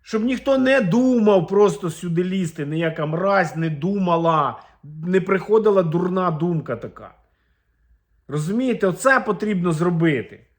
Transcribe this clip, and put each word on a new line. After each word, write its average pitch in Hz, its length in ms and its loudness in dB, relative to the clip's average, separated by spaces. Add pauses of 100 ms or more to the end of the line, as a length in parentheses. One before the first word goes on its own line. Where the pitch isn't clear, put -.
Щоб 214 220 -4
ніхто 262 340 0
не 262 240 2
думав 214 640 4
просто 196 420 2
сюди 170 340 -4
лізти, 180 420 -4
ніяка 160 400 -4
мразь 175 500 0
не 165 140 -2
думала, 165 920 0 (200)
не 160 380 -2
приходила 196 640 2
дурна 180 480 0
думка 160 440 -2
така. 107 400 -18 (1120)
Розумієте, 196 600 -2
оце 247 320 2
потрібно 202 520 -2
зробити. 160 760 -2 (120)